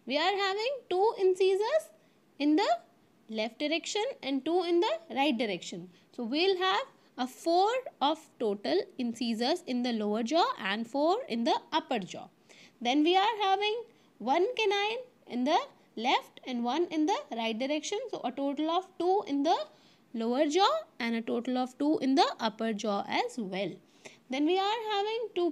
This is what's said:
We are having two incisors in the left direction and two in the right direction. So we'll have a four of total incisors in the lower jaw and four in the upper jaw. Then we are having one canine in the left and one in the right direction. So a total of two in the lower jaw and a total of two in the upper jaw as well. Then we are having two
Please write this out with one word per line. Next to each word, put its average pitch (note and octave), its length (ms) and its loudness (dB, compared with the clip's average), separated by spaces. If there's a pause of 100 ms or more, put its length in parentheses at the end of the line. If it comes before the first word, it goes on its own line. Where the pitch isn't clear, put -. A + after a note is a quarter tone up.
We C4 100 -2
are F4+ 200 2 (100)
having A4 320 -2 (100)
two F#4 320 2
incisors G4 720 2 (480)
in D4+ 180 4
the G#4+ 120 4 (600)
left A3 300 -6
direction E4 460 -2 (180)
and C4+ 200 -2
two E4+ 200 0
in E4+ 180 2
the A4+ 120 2 (220)
right C4+ 220 2
direction. F#3 540 -4 (260)
So B3 80 -6
we'll E4+ 320 2
have F#4+ 300 0 (340)
a B3+ 60 -2
four E4+ 420 2 (320)
of D4+ 180 2 (200)
total A#3 420 0 (160)
incisors A#3+ 680 -2
in B3 160 -2
the B3 100 0
lower G#3+ 300 0
jaw D#4 220 2 (160)
and G#3+ 260 -2
four D4+ 300 2 (120)
in A#3 140 -2
the F4 160 2 (140)
upper D4+ 260 -2
jaw. D#3 300 -10 (520)
Then C4 220 4
we F4 140 6
are G#4 260 4
having G#4 400 2 (360)
one D4+ 360 2
canine G#4+ 440 0 (280)
in B3 160 -4
the D#4 160 2 (380)
left D4 500 -2
and B3 160 -4
one C#4+ 300 0
in D#4 140 2
the G#4+ 120 0 (140)
right A3+ 260 -2
direction. D4+ 400 -2 (140)
So - 100 -6
a C4 80 -4
total C#4+ 400 -2
of F#4 160 0 (140)
two F#4 260 2
in C#4+ 160 0
the E4+ 140 4 (580)
lower A#3+ 320 2
jaw F#4 240 4 (300)
and A#3 160 -2
a A3+ 40 -2
total A#3+ 380 -2
of B3+ 180 -4
two D4 220 2
in C4+ 160 2
the F4+ 120 6 (120)
upper A3+ 340 -2
jaw G#3 360 -2
as A#4 280 -2
well. F#3+ 360 -4 (580)
Then C#4+ 160 0
we F4+ 100 4
are G#4 240 0 (120)
having G#4+ 420 -2
two F4 180 0